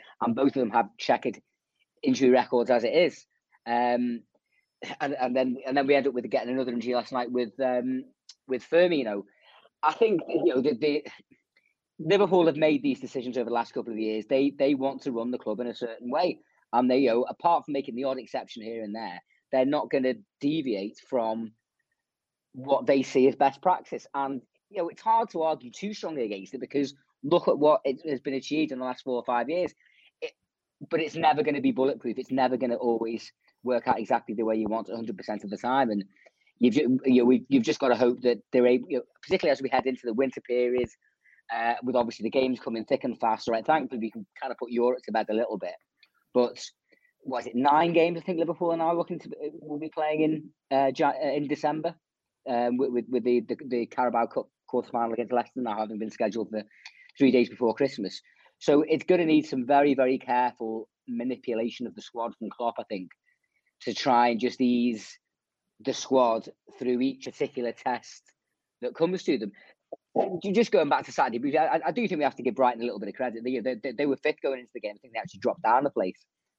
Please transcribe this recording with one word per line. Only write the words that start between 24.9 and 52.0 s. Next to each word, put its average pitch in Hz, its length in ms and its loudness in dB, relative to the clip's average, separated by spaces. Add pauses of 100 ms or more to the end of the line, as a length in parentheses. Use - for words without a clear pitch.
hard 226 300 2
to 165 120 -2
argue 131 280 -2
too 208 220 -8
strongly 160 300 -6
against 98 300 -6
it 131 60 -10
because 139 340 -2 (300)
look 165 240 4
at 160 120 2
what 151 260 6
it 135 120 0 (120)
has 135 100 -2
been - 140 -6
achieved 143 380 -2
in 127 80 -8
the 127 60 -6
last 127 180 -8
four 127 120 -4
or 117 80 -4
five 123 260 -2
years. 175 240 -2 (480)
It, 156 100 -10 (580)
but 160 120 0
it's 147 140 -4
never 151 280 4
gonna 143 180 0
be 131 100 2
bulletproof. 120 460 -2
It's 127 140 -10
never 127 260 2
gonna 120 180 -2
always 113 560 -2 (320)
work 123 240 0
out 120 120 2
exactly 117 360 -2
the 113 100 0
way 110 100 2
you 110 120 0
want 107 220 -4
a 104 60 -8
hundred 113 220 -8
percent 107 260 -8
of 101 60 -12
the 101 80 -6
time. 127 320 0
And 101 140 -2 (560)
you've 120 140 4
ju-, 127 320 2
you 127 160 6
know, 120 40 2
we've, 123 240 4
you've 131 140 4
just - 160 -2
gotta 127 160 4
hope 123 260 2
that 120 180 2 (120)
they're 123 160 6
able, 123 220 4
you 135 80 -2
know, 120 60 -4 (180)
particularly 180 300 0
as 135 100 0
we 135 80 -4
head 127 160 0
into 131 200 -4
the 117 80 -2
winter 131 280 0
period, 123 480 0 (640)
uh, 117 200 0 (100)
with 127 120 -2
obviously 113 280 0
the 113 60 -2
games 131 300 0
coming 117 260 -8
thick - 180 -2
and 123 160 -6
fast. 110 280 0
Right, 113 180 0
thankfully 143 340 0
we 110 120 -6
can 107 140 -14 (160)
kinda 127 160 -8
put 120 140 -10
Europe 120 340 2
to 110 60 -10
bed 110 180 -2
a 107 40 -2
little 110 240 -2
bit. 90 180 -10 (580)
But 123 300 0 (600)
was 120 220 -6
it 113 100 -10
nine 151 380 4
games? 165 240 4
I 165 40 -8
think 175 180 -4
Liverpool 170 320 -2
are 165 60 -2
now 165 180 0
looking 170 240 -4
to, - 100 -16 (320)
will 147 180 -10
be 156 100 -8
playing 156 320 -2
in, 156 280 -2 (220)
uh, 135 240 2
Ja-, 143 180 2 (100)
uh, 139 100 -2
in 147 140 -4
December, 156 480 -4 (540)